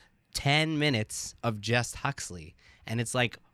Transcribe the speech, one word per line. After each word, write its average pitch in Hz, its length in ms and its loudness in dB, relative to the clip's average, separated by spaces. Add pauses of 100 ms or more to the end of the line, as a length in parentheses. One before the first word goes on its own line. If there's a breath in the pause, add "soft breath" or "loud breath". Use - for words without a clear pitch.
(340 soft breath)
ten 156 460 2
minutes 135 640 0
of 110 180 -2
just 117 360 0
Huxley. 87 580 -6 (320 soft breath)
And 113 120 -2
it's 117 140 -2
like 123 240 2 (160)